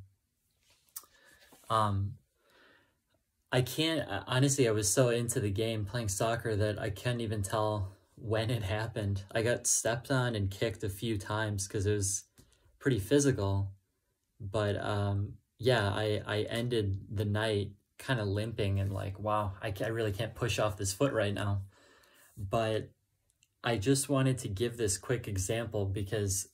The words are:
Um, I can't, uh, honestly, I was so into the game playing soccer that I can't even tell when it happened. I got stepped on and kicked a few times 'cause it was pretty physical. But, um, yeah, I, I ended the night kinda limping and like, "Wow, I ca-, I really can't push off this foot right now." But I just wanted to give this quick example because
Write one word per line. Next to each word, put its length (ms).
Um, 520
I 120
can't, 440
uh, 200
honestly, 400
I 40
was 160
so 220
into 300
the 100
game 340
playing 260
soccer 460
that 220
I 140
can't 300
even 200
tell 500
when 320
it 140
happened. 680
I 120
got 260
stepped 420
on 260
and 140
kicked 360
a 40
few 280
times 500
'cause 180
it 80
was 300
pretty 180
physical. 760
But, 380
um, 600
yeah, 320
I, 360
I 180
ended 720
the 120
night 480
kinda 260
limping 560
and 140
like, 260
"Wow, 420
I 100
ca-, 120
I 60
really 240
can't 200
push 260
off 180
this 160
foot 180
right 220
now." 320
But 540
I 100
just 320
wanted 320
to 80
give 300
this 200
quick 300
example 580
because 680